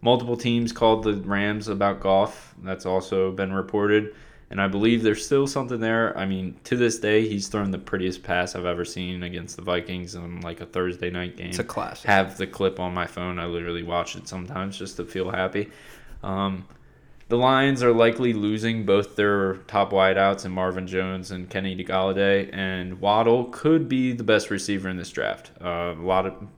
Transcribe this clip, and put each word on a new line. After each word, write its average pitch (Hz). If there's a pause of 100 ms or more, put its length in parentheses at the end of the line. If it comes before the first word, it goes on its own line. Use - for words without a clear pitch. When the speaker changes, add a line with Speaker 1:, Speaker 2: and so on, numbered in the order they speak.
Speaker 1:
Multiple 120
teams 117
called 110
the 107
Rams 101
about 98
Goff. 98 (120)
That's 95
also 95
been 95
reported. 104 (340)
And 98
I 98
believe 110
there's 107
still 139
something 127
there. 113
I 95
mean, 92
to -
this 120
day, 110
he's 101
thrown 101
the 92
prettiest 92
pass 90
I've 90
ever 87
seen 90
against 87
the 82
Vikings 90
on, 87
like, 85
a -
Thursday 90
night 90
game. 90
Speaker 2:
It's 90
a 92
classic. -
Speaker 1:
Have 98
the -
clip 95
on 90
my 87
phone. 90
I 85
literally 85
watch 85
it 82
sometimes 92
just 95
to 87
feel 92
happy. 92 (540)
Um, 95 (600)
the 117
Lions 131
are 120
likely 117
losing 107
both 98
their 101 (100)
top 101
wideouts 98
in 92
Marvin 92
Jones 92
and 90
Kenny 95
Golladay, 98
and 92
Waddle 113
could 156
be 127
the 117
best 107
receiver 98
in 92
this 87
draft. - (120)
Uh, 87
a 80
lot 92
of 95 (260)